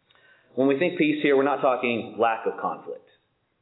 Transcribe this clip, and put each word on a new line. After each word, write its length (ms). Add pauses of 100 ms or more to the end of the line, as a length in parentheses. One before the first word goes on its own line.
(560)
When 120
we 120
think 180
peace 240
here, 160
we're 60
not 180
talking 560
lack 300
of 120
conflict. 480 (540)